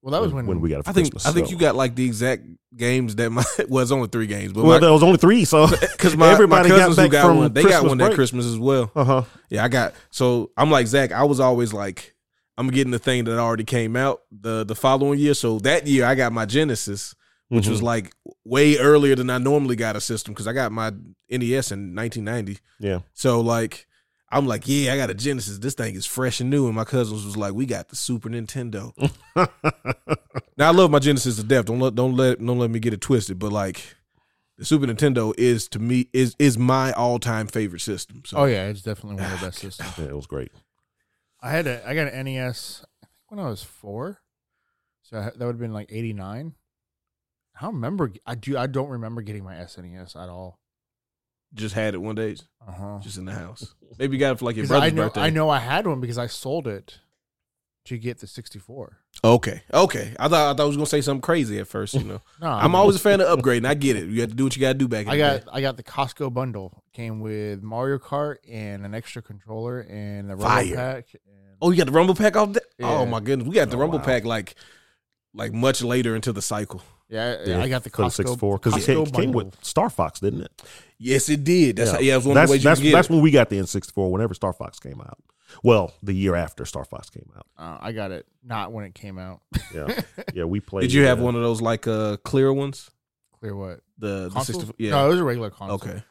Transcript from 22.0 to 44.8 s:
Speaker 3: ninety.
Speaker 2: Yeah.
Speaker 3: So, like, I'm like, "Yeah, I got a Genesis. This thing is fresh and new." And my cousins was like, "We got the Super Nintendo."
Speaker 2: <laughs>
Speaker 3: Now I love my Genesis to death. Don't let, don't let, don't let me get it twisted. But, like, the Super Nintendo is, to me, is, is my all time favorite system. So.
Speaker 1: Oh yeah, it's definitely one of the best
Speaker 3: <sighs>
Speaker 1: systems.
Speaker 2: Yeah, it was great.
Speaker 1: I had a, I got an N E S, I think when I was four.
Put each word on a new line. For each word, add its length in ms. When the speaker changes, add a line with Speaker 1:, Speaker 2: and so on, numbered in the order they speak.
Speaker 3:
ninety. 340
Speaker 2:
Yeah. 200
Speaker 3:
So, 280
like, 460
I'm 160
like, 200
"Yeah, 260
I 40
got 120
a 40
Genesis. 460
This 160
thing 200
is 100
fresh 360
and 80
new." 180
And 80
my 80
cousins 420
was 120
like, 160
"We 120
got 240
the 60
Super 340
Nintendo." 640
Speaker 2:
<laughs> 140
Speaker 3:
Now 120
I 20
love 180
my 100
Genesis 360
to 80
death. 220
Don't 140
let, 160
don't 200
let, 280
don't 160
let 100
me 100
get 140
it 80
twisted. 380
But, 120
like, 440
the 60
Super 220
Nintendo 520
is, 320
to 100
me, 340
is, 260
is 180
my 360
all 260
time 280
favorite 340
system. 440
So. 120
Speaker 1:
Oh 80
yeah, 220
it's 140
definitely 400
one 120
of 60
the 80
best 120
Speaker 3:
<sighs> 0
Speaker 1:
systems. 380
Speaker 2:
Yeah, 80
it 100
was 120
great. 240
Speaker 1:
I 100
had 160
a, 200
I 60
got 140
an 60
N 160
E 100
S, 460
I 40
think 240
when 140
I 40
was 140
four. 580